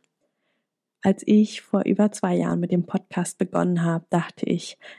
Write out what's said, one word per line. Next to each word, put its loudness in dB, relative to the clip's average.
Als 2
ich 4
vor -2
über 2
zwei -2
Jahren 0
mit -2
dem 2
Podcast -6
begonnen 0
habe, -2
dachte -2
ich, -4